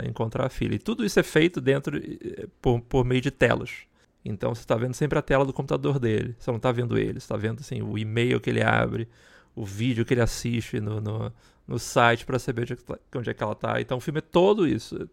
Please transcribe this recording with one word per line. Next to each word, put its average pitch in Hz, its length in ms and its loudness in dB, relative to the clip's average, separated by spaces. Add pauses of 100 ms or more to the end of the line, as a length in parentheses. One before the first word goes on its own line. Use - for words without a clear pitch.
encontrar 120 420 -2
a - 20 0
filha. 110 260 -2
E 107 40 0
tudo 226 260 -4
isso 196 140 2
é 165 40 6
feito 160 380 2
dentro, 139 360 0
eh, - 500 -10 (140)
por, 120 200 4
por 127 240 2
meio 127 160 2
de 139 100 -2
telas. - 400 2 (520)
Então 117 300 -2
você - 120 -10
tá 120 100 2
vendo 123 200 -2
sempre 151 220 0
a 147 40 0
tela 139 240 4
do 135 80 -4
computador 143 460 0
dele. 117 380 0
Você - 140 -6
não 113 80 -2
tá 127 120 2
vendo 117 260 0
ele. 110 220 -2
Você - 80 -16
tá 107 100 -4
vendo, 110 240 -4
assim, 113 200 -8
o 107 160 -4
e-mail 113 440 0
que - 80 -4
ele 113 120 2
abre, 113 460 2 (480)
o 120 80 -6
vídeo 110 400 0
que 131 100 2
ele 120 80 4
assiste 117 580 -2
no, 107 200 -4
no, 110 320 -6 (360)
no 120 120 -4
site 117 460 4
pra 127 120 -2
saber 117 240 -4
onde 120 120 -4
é - 20 -8
que - 80 -18
tá, - 140 -10 (180)
onde 117 140 -4
é 113 40 -2
que - 100 -8
ela 107 120 -2
tá. 113 260 -4
Então 127 160 -4
o 123 40 -6
filme 156 180 -4
é - 20 -8
todo 190 460 4
isso, - 320 -2
né? - 140 -8